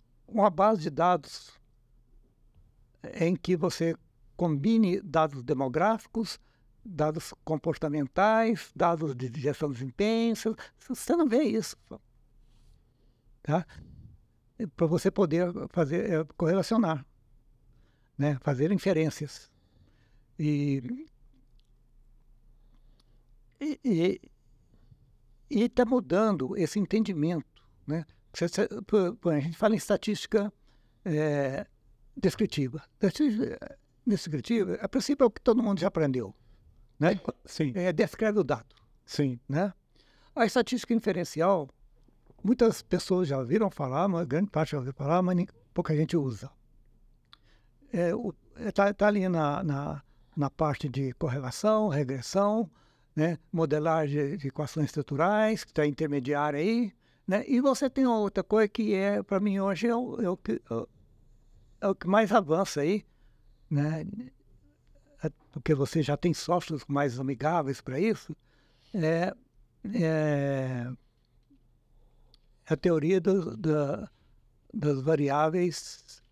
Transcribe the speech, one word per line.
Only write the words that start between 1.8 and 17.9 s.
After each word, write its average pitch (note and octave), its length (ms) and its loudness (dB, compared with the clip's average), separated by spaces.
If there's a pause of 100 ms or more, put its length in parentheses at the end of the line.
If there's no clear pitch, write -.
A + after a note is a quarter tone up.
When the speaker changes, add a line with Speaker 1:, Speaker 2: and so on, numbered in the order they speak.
Speaker 1:
em F3 200 2
que F3+ 220 0
você E3 380 0 (420)
combine F3+ 640 2
dados D3 400 0
demográficos, D#3 960 -2 (460)
dados D#3 480 -4 (100)
comportamentais, D#3+ 1300 0
dados D#3+ 400 0
de B2 160 -6 (100)
gestão D3 280 -2
de A#2+ 100 -6
desempenho, A3 560 0
você, A3 200 -2 (320)
você - 280 -2
não D#4+ 120 4
vê A#3+ 140 2
isso, A3 340 -2 (1700)
tá? D#3+ 240 -2 (1120)
Pra E3 100 2
você E3+ 240 0
poder F3 420 0 (180)
fazer, E3+ 380 0
é, D#3+ 160 0 (140)
correlacionar, F3 640 2 (1120)